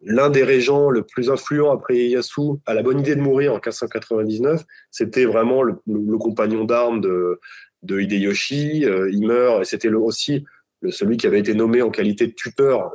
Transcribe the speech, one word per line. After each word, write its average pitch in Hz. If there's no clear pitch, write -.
l'un 123
des 135
régents 139
le 113
plus 127
influent 147
après 127
Ieyasu 123
a 117
la 107
bonne 131
idée 143
de 143
mourir 139
en 101
quinze 113
cent 117
quatre-vingt-dix-neuf. 113
C'était 120
vraiment 117
le, 113
le, 104
le 110
compagnon 110
d'armes 117
de, 90
de 95
Hideyoshi. 104
Euh, 95
il 104
meurt, 117
et 95
c'était 107
le, 110
aussi 139
le, 95
celui 107
qui -
avait 98
été 104
nommé 113
en 113
qualité 104
de 117
tuteur 127